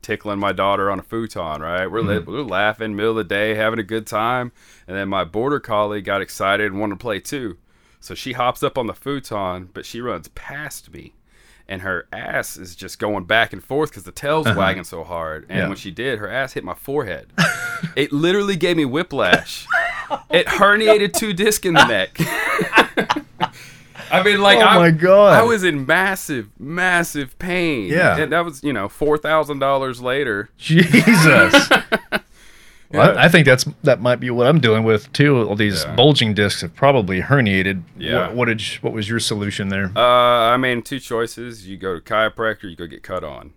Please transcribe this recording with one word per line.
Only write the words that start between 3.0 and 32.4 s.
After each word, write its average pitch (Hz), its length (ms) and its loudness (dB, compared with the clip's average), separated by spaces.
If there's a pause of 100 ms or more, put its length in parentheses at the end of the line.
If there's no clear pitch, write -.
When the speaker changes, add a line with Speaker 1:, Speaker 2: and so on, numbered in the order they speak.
Speaker 1:
of 113 60 -2
the 110 60 -2
day, 101 320 -2
having 110 240 -2
a 110 40 -4
good 110 240 -6
time. 120 440 -4 (360)
And 90 80 -10
then 98 140 -6
my 98 140 -2
border 117 360 -4
collie 104 420 -2
got 98 200 -2
excited 101 500 -2
and 95 80 -8
wanted 104 160 -4
to 90 80 -18
play 107 160 -6
too. 123 380 -10 (420)
So - 160 -16
she 131 180 -10
hops 123 300 -4
up 139 140 -2
on 123 100 -4
the 98 60 -8
futon, 98 800 -8
but - 120 -16
she 117 160 -14
runs 101 280 -8
past - 640 -16
me. - 200 -20 (560)
And 95 120 -10
her 92 320 -6
ass - 420 -8
is 90 220 -18
just 95 200 -16
going 104 280 -4
back 110 260 0
and 95 100 -16
forth 135 320 -6
'cause 92 100 -20
the 92 100 -20
tail's 147 340 -2
Speaker 2:
Uh-huh. 110 100 0
Speaker 1:
wagging 95 280 -2
so 85 180 -14
hard. 80 460 -10
And 92 100 -4
Speaker 2:
Yeah. 90 80 -2
Speaker 1:
when 95 80 -8
she 98 160 -14
did, 120 280 -6
her 104 100 -10
ass 127 240 -6
hit - 100 -10
my 90 120 -10
forehead. 117 600 -8
Speaker 2:
<laughs> - 580 -6
Speaker 1:
It 139 180 -2
literally 196 420 0
gave 175 220 -2
me 156 80 0
whiplash. 127 840 -2 (640)
It 175 160 2
herniated 208 680 4
two 214 200 -6
discs 208 320 0
in 180 80 0
the 277 120 6
neck. 98 320 -2
<laughs> - 800 -2 (1120)
I 185 140 2
mean, 202 180 4
like, 202 180 6
Speaker 2:
Oh - 20 6
Speaker 1:
I, 202 160 8
Speaker 2:
my 170 140 8
God. 185 460 8
Speaker 1:
I 220 60 6
was 226 200 2
in 147 220 0
massive, 160 720 -2
massive 165 840 -4
pain. 165 500 -4
Speaker 2:
Yeah. 156 280 2
Speaker 1:
And 147 140 -2
that 170 140 0
was, 156 180 -12
you 147 80 -2
know, 101 160 -4
four 151 300 -2
thousand 151 420 -2
dollars 135 420 -2
later. 123 560 -2
Speaker 2:
Jesus. 165 1160 6
Speaker 1:
<laughs> 214 60 4 (1080)